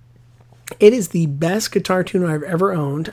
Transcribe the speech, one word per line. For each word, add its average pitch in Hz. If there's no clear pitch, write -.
It 214
is 240
the 165
best 180
guitar 185
tuner 180
I've 151
ever 185
owned. 151